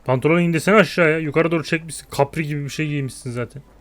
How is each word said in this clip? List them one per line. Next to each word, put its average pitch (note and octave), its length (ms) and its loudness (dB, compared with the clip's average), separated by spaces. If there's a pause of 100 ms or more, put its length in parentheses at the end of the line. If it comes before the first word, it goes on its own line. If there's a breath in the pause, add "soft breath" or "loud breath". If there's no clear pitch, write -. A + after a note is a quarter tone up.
Pantolonu D3 360 2
indirsene E3+ 340 2
aşağıya. E3 440 4
Yukarı D#3+ 320 0
doğru E3 120 0
çekmişsin. D#3+ 460 -6
Kapri D3 380 -2
gibi D3 160 -6
bir C#3 60 -8
şey D#3 180 -4
giymişsin C3+ 440 -6
zaten. A#2+ 320 -8 (180)